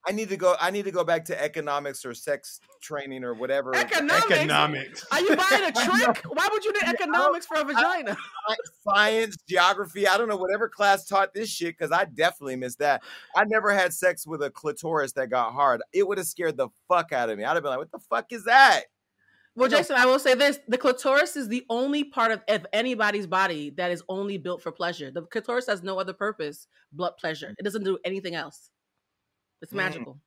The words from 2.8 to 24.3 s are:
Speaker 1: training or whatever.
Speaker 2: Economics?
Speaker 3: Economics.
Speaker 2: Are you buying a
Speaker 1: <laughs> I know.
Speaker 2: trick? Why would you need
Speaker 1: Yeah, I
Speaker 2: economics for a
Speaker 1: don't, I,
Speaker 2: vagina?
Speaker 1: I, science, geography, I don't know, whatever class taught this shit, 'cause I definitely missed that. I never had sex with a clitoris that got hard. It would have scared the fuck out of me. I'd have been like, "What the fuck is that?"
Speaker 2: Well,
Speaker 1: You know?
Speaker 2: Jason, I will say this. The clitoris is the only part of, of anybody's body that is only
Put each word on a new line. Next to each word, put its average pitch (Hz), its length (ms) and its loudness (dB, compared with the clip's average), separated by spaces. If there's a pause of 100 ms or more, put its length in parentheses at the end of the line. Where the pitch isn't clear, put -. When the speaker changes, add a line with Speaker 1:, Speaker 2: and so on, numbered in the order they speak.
Speaker 1:
training 139 420 -10
or 123 80 -6
whatever. 127 420 -2
Speaker 2:
Economics? 339 560 2
Speaker 3:
Economics. 147 800 0
Speaker 2:
Are 294 120 2
you 392 120 0
buying 381 300 4
a 320 80 0
Speaker 1:
<laughs> 220 40 -4
I 339 220 2
know. - 140 4
Speaker 2:
trick? - 160 -4
Why 339 240 0
would 427 100 -2
you 415 120 -2
need 415 80 0
Speaker 1:
Yeah, 226 80 0
I - 20 0
Speaker 2:
economics 302 540 0
for 320 80 -8
a 302 100 0
Speaker 1:
don't, 277 60 -6
I, - 20 -4 (300)
Speaker 2:
vagina? 202 140 -6 (300)
Speaker 1:
I, 214 80 -2 (320)
science, 214 500 2 (120)
geography, 185 580 2
I 190 120 6
don't 233 100 0
know, 208 80 0
whatever 202 320 -2
class 196 380 2
taught 196 260 0
this 214 160 -6
shit, 165 300 -6
'cause 156 120 -4
I 180 140 2
definitely 143 520 -2
missed 127 240 -8
that. 143 220 2 (320)
I 196 120 4
never 208 260 2
had 180 220 2
sex 180 320 0
with 156 160 -6
a 139 80 -2
clitoris 151 640 -4
that 131 180 -4
got 123 240 0
hard. 135 260 2 (140)
It 196 120 2
would 196 120 -2
have 175 80 -6
scared 156 320 -4
the 127 100 0 (180)
fuck 170 260 2
out 120 180 0
of 104 80 -4
me. 104 60 -6
I'd 147 100 0
have 165 80 0
been 143 80 -4
like, 127 80 -4
"What 160 120 -10
the - 80 -16
fuck 226 320 -4
is 226 140 -10
that?" 233 380 8 (720)
Speaker 2:
Well, 254 120 4
Speaker 1:
You 226 40 2
know? 294 60 6
Speaker 2:
Jason, 285 180 0
I 247 80 6
will 254 140 6
say 269 160 4
this. 285 240 4 (100)
The 233 80 0
clitoris 269 580 2
is 269 140 -6
the 247 220 -4
only 285 340 0
part 233 260 0
of, 214 180 -2
of 196 260 0
anybody's 208 520 0
body 165 520 0
that 180 120 -2
is 175 200 -4
only 196 260 -4